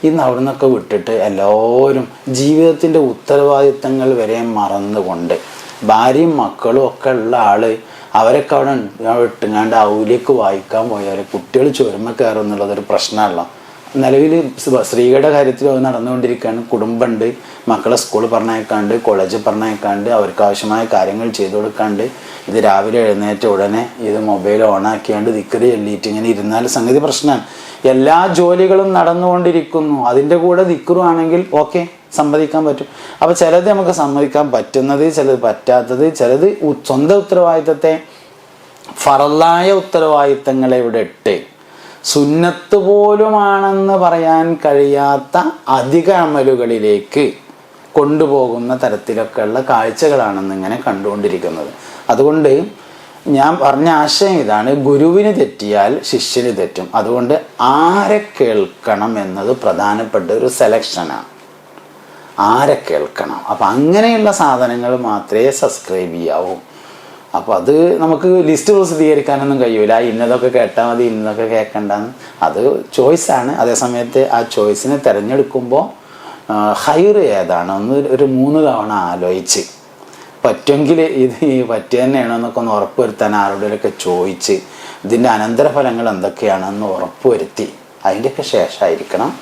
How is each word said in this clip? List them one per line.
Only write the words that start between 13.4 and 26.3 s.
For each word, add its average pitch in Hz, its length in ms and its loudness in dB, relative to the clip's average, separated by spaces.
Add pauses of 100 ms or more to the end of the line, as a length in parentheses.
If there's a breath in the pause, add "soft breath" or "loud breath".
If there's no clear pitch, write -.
നിലവിൽ 139 360 2 (260)
സ്-, 127 240 0
സ്ത്രീകളുടെ 127 480 2
കാര്യത്തിൽ 139 380 2
അത് 131 160 0
നടന്നുകൊണ്ടിരിക്കുകയാണ്. 120 760 -4 (120)
കുടുംബമുണ്ട്, 117 640 -2 (340 loud breath)
മക്കളെ 117 280 0
സ്കൂൾ - 300 -2
പറഞ്ഞയക്കാണ്ട്, 110 760 -2
കോളേജ് 98 440 0
പറഞ്ഞയക്കാണ്ട്, 104 640 -4
അവർക്ക് 104 320 0
ആവശ്യമായ 107 500 -2
കാര്യങ്ങൾ 104 380 -2
ചെയ്തു 104 260 -4
കൊടുക്കാണ്ട്, 107 460 -4 (460 loud breath)
ഇത് 107 160 0
രാവിലെ 104 340 2
എഴുന്നേറ്റ 104 480 0
ഉടനെ 104 420 0 (100)
ഇത് 107 220 -4
മൊബൈൽ 104 420 0
ഓണാക്കിയാണ്ട് 107 680 0
ദിക്റ് 113 400 0
ചൊല്ലിയിട്ട് 104 380 -4
ഇങ്ങനെ 110 200 -4
ഇരുന്നാൽ 110 380 -2